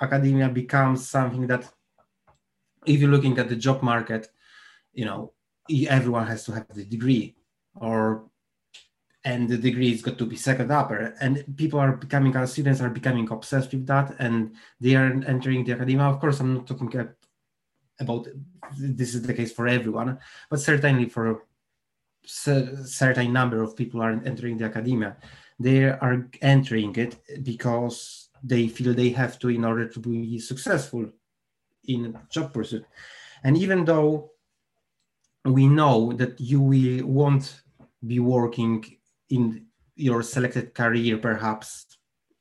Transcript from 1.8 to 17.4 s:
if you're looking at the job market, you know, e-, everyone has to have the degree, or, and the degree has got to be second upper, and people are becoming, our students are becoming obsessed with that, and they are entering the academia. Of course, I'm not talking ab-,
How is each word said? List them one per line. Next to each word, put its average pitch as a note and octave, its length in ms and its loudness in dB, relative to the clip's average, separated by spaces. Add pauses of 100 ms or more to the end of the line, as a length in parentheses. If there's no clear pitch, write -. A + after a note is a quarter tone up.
if C#3+ 140 6
you're C#3+ 120 6
looking C3+ 260 4
at A#2+ 120 0
the A#2+ 60 -4
job C3 280 2
market, A2+ 460 -2 (640)
you A#2+ 120 -6
know, G#2 280 -10 (360)
e-, D3+ 180 2
everyone A#2 400 2
has A2+ 180 -8
to A2+ 60 -8
have G#2+ 220 -10
the G#2 100 -12
degree, A#2 520 -2 (400)
or, A2 480 -2 (1000)
and B2 240 -2
the A#2+ 100 0
degree A#2+ 340 2
has A2+ 100 -4
got - 160 -6
to A#2 80 -4
be - 100 -6
second B2+ 360 0
upper, A#2 500 -2
and C#3 240 -2 (120)
people D3+ 220 -2
are C3+ 140 4
becoming, C3+ 420 0
our B2+ 120 -2
students C3+ 340 0
are B2 80 -2
becoming A#2 420 -2
obsessed B2+ 400 -4
with C3 160 -6
that, C#3 320 0
and A2+ 360 -2 (240)
they B2+ 160 4
are C3 320 2
entering B2+ 360 0
the A#2+ 100 -2
academia. C3 320 0
Of C#3 140 2
course, C#3+ 200 0
I'm C3 160 0
not B2+ 120 -6
talking A#2+ 300 -8
ab-, A2+ 180 -8 (840)